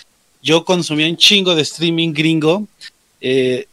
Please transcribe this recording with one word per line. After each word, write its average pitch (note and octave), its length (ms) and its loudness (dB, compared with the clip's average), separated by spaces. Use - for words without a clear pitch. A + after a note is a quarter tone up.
Yo D#3+ 240 2
consumía D#3 420 0
un E3 100 -4
chingo F#3+ 380 2
de D#3 80 0
streaming E3 500 -2
gringo, D#3+ 540 0
eh, B2+ 520 -2